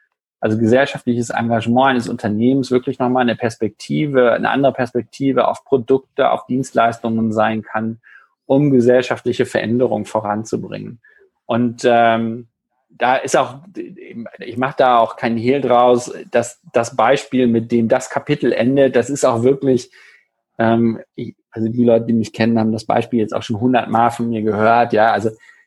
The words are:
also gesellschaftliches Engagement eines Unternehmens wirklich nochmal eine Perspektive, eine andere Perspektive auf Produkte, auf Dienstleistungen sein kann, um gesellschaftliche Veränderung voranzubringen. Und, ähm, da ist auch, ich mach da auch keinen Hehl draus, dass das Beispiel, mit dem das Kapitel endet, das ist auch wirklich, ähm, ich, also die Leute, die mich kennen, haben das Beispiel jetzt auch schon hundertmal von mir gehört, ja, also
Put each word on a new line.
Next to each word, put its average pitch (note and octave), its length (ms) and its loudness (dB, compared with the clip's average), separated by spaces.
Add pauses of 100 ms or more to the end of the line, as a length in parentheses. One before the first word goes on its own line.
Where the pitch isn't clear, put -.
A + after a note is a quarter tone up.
(380)
also G#2+ 200 0
gesellschaftliches A#2+ 720 0
Engagement A#2 580 0
eines B2 200 -2
Unternehmens A#2 600 -2
wirklich B2 280 -2
nochmal B2+ 240 0
eine A#2+ 140 0
Perspektive, B2 960 -2
eine A2 180 -2
andere C3 240 0
Perspektive B2+ 760 -2
auf - 160 -4
Produkte, C3 680 0
auf B2 160 -4
Dienstleistungen A2+ 840 -2
sein A2 300 0
kann, A2+ 380 -8 (460)
um C#3+ 240 4
gesellschaftliche B2 760 2
Veränderung A2 580 -2
voranzubringen. G#2+ 960 -8 (460)
Und, A#2+ 380 -2
ähm, A#2 600 2 (480)
da B2+ 220 0
ist C#3 220 0
auch, B2+ 160 -2 (840)
ich A#2 200 -12
mach C3 160 -4
da B2+ 240 4
auch A2+ 180 0
keinen A#2 220 -2
Hehl B2+ 240 0
draus, B2 500 2 (180)
dass - 300 -2 (140)
das A#2 200 -2
Beispiel, B2+ 520 0
mit A#2 260 0
dem A#2 160 2
das B2+ 220 -2
Kapitel D3 420 -2
endet, C3 440 2
das A#2 120 0
ist C#3+ 160 -4
auch A#2 180 0
wirklich, C3 480 0 (680)
ähm, A2+ 420 0 (140)
ich, A#2+ 200 -10 (160)
also A2+ 180 -4
die A#2+ 160 0
Leute, A#2 200 4
die A#2+ 80 -2
mich A2+ 220 -2
kennen, A2+ 240 0
haben A2 120 0
das A2 140 -4
Beispiel A2+ 340 -2
jetzt G#2 140 -2
auch A2 100 -4
schon A2 180 -6
hundertmal A#2 500 0
von A#2 180 -6
mir A2+ 140 -4
gehört, A2 500 2
ja, G#2+ 180 4
also G#2 200 0 (360)